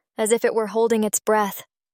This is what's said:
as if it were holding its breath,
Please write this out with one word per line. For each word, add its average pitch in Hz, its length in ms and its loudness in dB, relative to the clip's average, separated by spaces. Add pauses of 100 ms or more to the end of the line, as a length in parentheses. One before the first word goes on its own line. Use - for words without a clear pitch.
(180)
as 220 120 0
if 233 140 0
it 233 100 2
were 220 120 0
holding 220 380 0
its - 160 -2
breath, 208 420 0 (320)